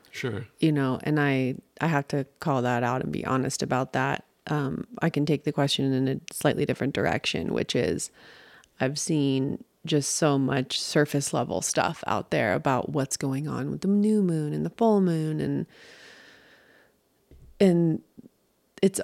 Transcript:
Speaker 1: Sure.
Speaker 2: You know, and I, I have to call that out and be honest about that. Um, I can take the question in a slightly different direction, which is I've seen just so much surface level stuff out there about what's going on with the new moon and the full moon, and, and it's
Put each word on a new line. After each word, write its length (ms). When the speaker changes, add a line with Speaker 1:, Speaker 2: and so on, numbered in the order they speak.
Speaker 1:
Sure. 340
Speaker 2:
You 140
know, 300
and 180
I, 340
I 80
have 220
to 160
call 220
that 200
out 180
and 120
be 120
honest 380
about 300
that. 320
Um, 380
I 80
can 160
take 200
the 80
question 400
in 160
a 100
slightly 320
different 280
direction, 600
which 240
is 340
I've 180
seen 640
just 300
so 220
much 440
surface 520
level 280
stuff 460
out 240
there 220
about 360
what's 280
going 300
on 240
with 100
the 60
new 340
moon 320
and 120
the 60
full 300
moon, 380
and, 260
and 420
it's 220